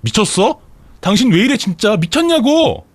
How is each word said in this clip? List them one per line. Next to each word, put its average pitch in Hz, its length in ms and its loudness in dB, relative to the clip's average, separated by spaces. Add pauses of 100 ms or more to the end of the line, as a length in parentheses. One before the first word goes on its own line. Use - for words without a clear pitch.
미쳤어? 208 600 -2 (400)
당신 208 320 0
왜 165 80 4
이래, 262 160 2
진짜? 208 400 -2
미쳤냐고! 294 1000 0